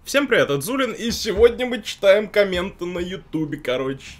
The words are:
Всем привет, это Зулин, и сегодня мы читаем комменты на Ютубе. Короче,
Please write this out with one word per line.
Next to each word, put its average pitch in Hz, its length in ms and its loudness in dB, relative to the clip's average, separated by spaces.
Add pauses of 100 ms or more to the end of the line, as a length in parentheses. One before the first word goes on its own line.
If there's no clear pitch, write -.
Всем 277 220 0
привет, 147 220 2
это 143 100 0
Зулин, 240 320 -2
и 220 180 -6
сегодня 226 560 2
мы 240 160 -4
читаем 196 460 4
комменты 190 560 0
на 180 160 -6
Ютубе. 160 580 -6
Короче, 131 460 -4 (160)